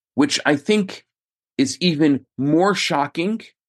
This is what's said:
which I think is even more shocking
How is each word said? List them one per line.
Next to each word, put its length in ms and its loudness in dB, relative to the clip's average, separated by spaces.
which 300 0
I 120 2
think 480 -2
is 240 -2
even 440 2
more 380 2
shocking 680 -4